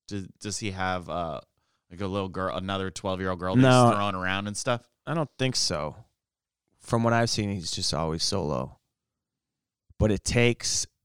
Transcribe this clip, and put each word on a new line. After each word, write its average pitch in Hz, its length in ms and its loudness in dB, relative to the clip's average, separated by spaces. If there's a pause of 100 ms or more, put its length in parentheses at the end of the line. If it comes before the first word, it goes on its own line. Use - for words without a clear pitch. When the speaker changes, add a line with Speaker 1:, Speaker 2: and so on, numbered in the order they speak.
Speaker 1:
Does, 101 200 -8 (120)
does 104 200 -8
he 107 120 -4
have, 92 380 -2
uh, 80 320 -6 (500)
like, 87 80 -14
a 98 80 -4
little 95 220 -2
girl, 90 260 -4
another 95 360 -4
twelve-year-old 92 480 -4
girl 92 160 0
that 127 60 8
Speaker 2:
No. 127 260 8
Speaker 1:
he's 107 80 6
throwing 101 200 0
around 95 320 -2
and 104 80 -6
stuff? 120 260 -2 (240)
Speaker 2:
I 143 80 -6
don't 160 240 -2
think 131 200 0
so. 76 400 -2 (840)
From 117 240 0
what 117 100 4
I've 117 160 4
seen, 104 220 0
he's 87 200 -6
just 87 220 -2
always 80 300 -2
solo. 73 540 -2 (1200)
But 107 120 4
it 95 120 -2
takes - 640 0 (200)